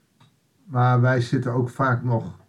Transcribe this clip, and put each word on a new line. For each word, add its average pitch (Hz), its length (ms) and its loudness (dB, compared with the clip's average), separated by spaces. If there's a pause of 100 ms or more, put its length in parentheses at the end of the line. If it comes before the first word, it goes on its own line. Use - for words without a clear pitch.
(640)
maar 123 360 2
wij 127 200 2
zitten 120 320 -2
ook 120 160 0
vaak 123 340 0
nog 120 360 -4 (100)